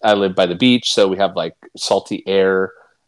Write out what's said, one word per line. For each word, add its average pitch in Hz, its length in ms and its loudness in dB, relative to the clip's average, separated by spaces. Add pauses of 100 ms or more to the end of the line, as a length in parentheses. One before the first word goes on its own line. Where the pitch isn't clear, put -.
I 107 120 2
live 98 200 0
by 92 120 2
the 90 80 -2
beach, 123 400 0
so 104 140 2
we 92 100 -4
have, 92 180 -2
like, 87 180 -6 (220)
salty - 500 -4
air. 95 460 0 (360)